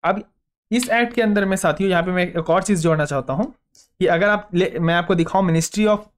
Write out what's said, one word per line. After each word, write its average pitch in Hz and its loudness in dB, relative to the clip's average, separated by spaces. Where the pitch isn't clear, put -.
अब 196 -2
इस 240 -2
एक्ट 240 0
के 240 0
अंदर 208 2
में 190 0
साथियों, 190 0
यहाँ 175 2
पे 180 -4
मैं 180 0
एक 165 -6
और 185 4
चीज़ 185 0
जोड़ना 156 2
चाहता 139 -4
हूँ 226 -4
कि 185 0
अगर 175 2
आप 208 0
ले-, 175 0
मैं 165 0
आपको 170 0
दिखाऊँ 180 0
Ministry 165 0
of 214 2